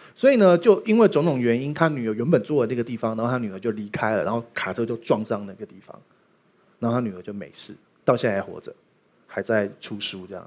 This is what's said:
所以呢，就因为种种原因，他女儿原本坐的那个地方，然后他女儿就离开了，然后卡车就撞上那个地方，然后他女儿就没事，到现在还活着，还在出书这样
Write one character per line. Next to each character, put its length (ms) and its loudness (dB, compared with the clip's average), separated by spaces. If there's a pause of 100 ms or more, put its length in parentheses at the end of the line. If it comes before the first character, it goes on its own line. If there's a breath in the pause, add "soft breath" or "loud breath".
(160 soft breath)
所 160 4
以 60 4
呢， 200 8
就 260 6
因 140 4
为 120 8
种 160 2
种 120 2
原 240 2
因， 120 -6
他 160 2
女 200 -4
儿 40 -2
原 180 -2
本 100 4
坐 240 0
的 80 -4
那 40 -2
个 40 -2
地 140 -6
方， 220 -4
然 80 -2
后 40 -2
他 80 -2
女 140 -6
儿 80 -12
就 120 -2
离 180 -10
开 260 -2
了， 80 0
然 80 -2
后 100 -2 (120)
卡 200 -6
车 120 -2
就 120 -6
撞 280 -2
上 200 -6
那 100 -14
个 100 -14
地 100 -20 (100)
方， 160 -20 (800)
然 100 -2
后 80 0
他 80 -2
女 80 -6
儿 80 -14
就 120 -12
没 200 -12
事， 200 -18 (320)
到 100 4
现 140 -2
在 80 -2
还 40 -2
活 200 -14
着， 120 -16 (540)
还 140 -8
在 280 0 (120)
出 180 -12
书 260 -10
这 80 -16
样 140 -14